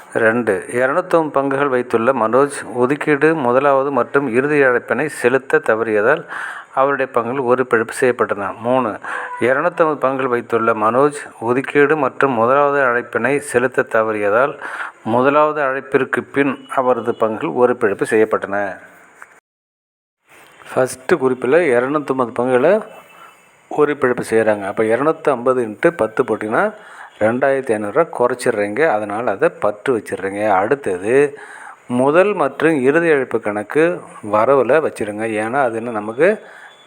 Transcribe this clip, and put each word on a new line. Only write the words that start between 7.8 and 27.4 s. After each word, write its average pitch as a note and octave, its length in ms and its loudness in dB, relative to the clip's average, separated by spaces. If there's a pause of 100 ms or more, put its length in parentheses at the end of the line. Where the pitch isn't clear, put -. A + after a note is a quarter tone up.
செய்யப்பட்டன. G#2+ 440 0 (200)
மூணு, B2 260 0 (560)
இருநூத்தம்பது D#3 560 0
பங்குகள் C3 320 0
வைத்துள்ள A#2 360 0 (120)
மனோஜ் C3 360 2 (280)
ஒதுக்கீடு C#3 480 2 (100)
மற்றும் C3+ 340 0
முதலாவது C#3+ 400 2 (100)
அழைப்பினை A#2+ 440 -2 (180)
செலுத்த B2 440 0
தவறியதால் A2 580 2 (640)
முதலாவது D3 520 2
அழைப்பிற்கு C3 540 -2 (160)
பின் C#3 180 0 (240)
அவரது A#2 420 0
பங்குகள் B2+ 420 -2
உறுப்பிழப்பு A2+ 500 0
செய்யப்பட்டன. G2+ 440 0 (2000)
ஃபஸ்ட்டு - 520 -2
குறிப்பில் B2+ 380 2 (160)
இருநூத்தம்பது C3 640 -2
பங்குகளை B2+ 360 2 (1080)
உறுப்பிழப்பு C3 500 0
செய்கிறாங்க. G#2+ 400 2
அப்போ A2+ 120 -2 (100)
இருநூத்தம்பது C3 760 0
into G#2+ 220 0 (120)
பத்து A2 280 -2
போட்டிங்கன்னா A2 340 -2 (600)
ரெண்டாயிரத்தி B2+ 520 0